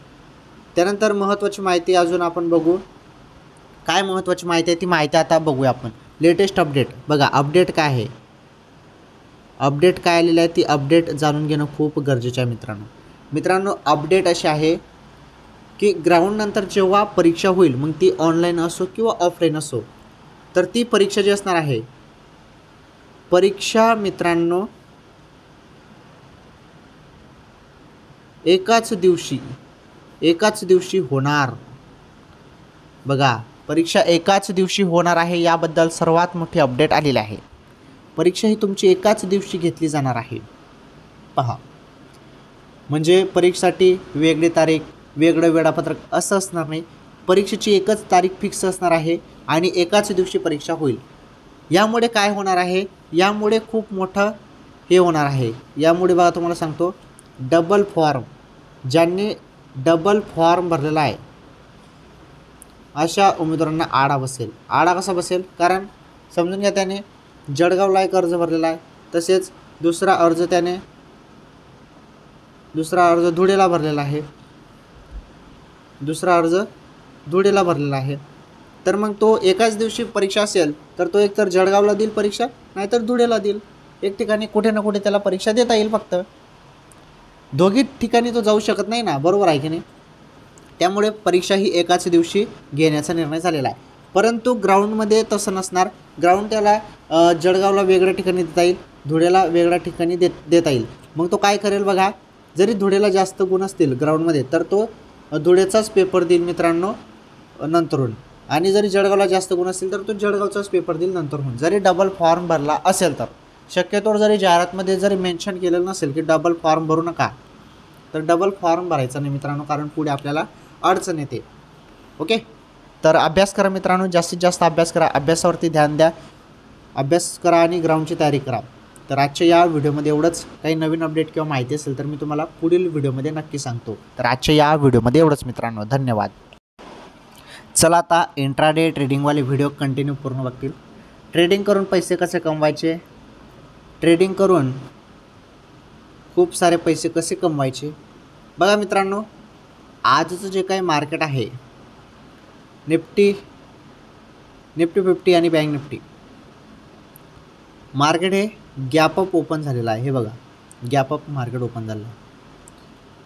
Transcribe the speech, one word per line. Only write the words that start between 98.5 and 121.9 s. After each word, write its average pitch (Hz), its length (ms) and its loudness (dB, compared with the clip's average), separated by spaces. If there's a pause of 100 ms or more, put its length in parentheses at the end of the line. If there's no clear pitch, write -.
येईल, 175 140 2 (320)
धुळ्याला 175 380 2
वेगळ्या 170 320 2
ठिकाणी 170 380 -4
देत, 175 140 2 (200)
देता 165 200 4
येईल. 120 160 0 (300)
मग 170 160 -2
तो 202 60 0
काय 202 200 2
करेल 202 260 -2
बघा, 190 260 2 (480)
जरी 208 160 2
धुळ्याला 196 360 2
जास्त 190 320 0
गुण 185 200 0
असतील 160 360 -2
ग्राउंडमध्ये, 156 460 0 (100)
तर 165 100 0
तो, 208 260 0 (420)
अ, 151 60 -4
धुळ्याचाच 190 520 2
पेपर 185 340 0
देईल 170 180 2
मित्रांनो, 175 520 -2 (640)
अ, 135 60 -8
नंतरून. 151 460 0 (380)
आणि 170 220 0
जरी 208 180 2
जळगावला 196 380 2
जास्त 185 260 0
गुण 180 140 -2
असतील, 185 240 -6
तर 196 100 -6
तो 214 120 -8
जळगावचाच 202 560 -4
पेपर 170 280 -2
देईल 180 160 -2
नंतरहून, 139 440 -6
जरी 170 220 0
double 190 300 2
form 170 380 0
भरला 151 380 -2
असेल 180 340 0
तर. 117 60 -6 (460)
शक्यतोवर 202 460 -2
जरी 214 200 4
जाहिरातमध्ये 190 640 2
जरी 196 160 2
mention 185 440 -6
केलेलं 175 260 0
नसेल 185 260 -4
की 156 100 -4
double 160 320 0 (100)
form 160 240 0
भरू 160 140 2
नका, 165 280 -4 (840)
तर 156 60 -6
double 170 300 0 (120)
form 175 280 0
भरायचा 143 300 -4
नाही 143 140 -4
मित्रांनो, 143 300 -8
कारण 147 240 -6
पुढे 156 220 -4
आपल्याला 143 340 -4 (400)
अडचण 180 360 0
येते. 127 200 -8 (800)